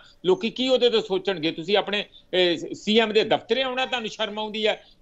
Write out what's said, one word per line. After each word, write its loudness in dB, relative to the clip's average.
ਲੋਕੀ 2
ਕੀ -2
ਉਹਦੇ 4
ਤੋਂ 2
ਸੋਚਣਗੇ? -2
ਤੁਸੀਂ -2
ਆਪਣੇ, -2
ਅਹ, -2
ਸੀ 0
ਐਮ 2
ਦੇ 4
ਦਫ਼ਤਰੇ 0
ਆਉਣਾ -4
ਤੁਹਾਨੂੰ -6
ਸ਼ਰਮ -8
ਆਉਂਦੀ -4
ਹੈ। -2